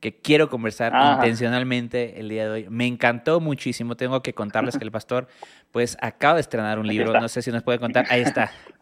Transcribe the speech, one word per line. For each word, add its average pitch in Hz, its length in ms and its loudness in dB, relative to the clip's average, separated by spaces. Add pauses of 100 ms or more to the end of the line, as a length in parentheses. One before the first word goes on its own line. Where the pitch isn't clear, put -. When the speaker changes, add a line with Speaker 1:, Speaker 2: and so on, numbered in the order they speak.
Speaker 1:
que 110 140 -6
quiero 151 360 4
conversar 113 440 -2
Speaker 2:
Ajá. 139 200 6
Speaker 1:
intencionalmente 120 1080 0
el 107 80 -10
día 110 160 -4
de 107 60 -4
hoy. 110 180 -6
Me 117 180 -2
encantó 123 540 0
muchísimo. 127 560 -4
Tengo 127 260 -2
que 123 120 -6
contarles 110 420 -2
que 113 80 -6
el 107 80 -10
pastor, 123 340 -4 (460)
pues, 120 280 0
acaba 139 340 2
de 160 80 2
estrenar 107 360 -2
un 107 80 -2
Speaker 2:
Aquí 107 120 0
Speaker 1:
libro. 113 140 0
Speaker 2:
está. 110 80 4
Speaker 1:
No 117 80 -4
sé 123 140 -4
si 127 80 -6
nos 117 120 -4
puede 120 160 0
contar. 120 320 0
Ahí 123 100 4
está. 120 320 0 (300)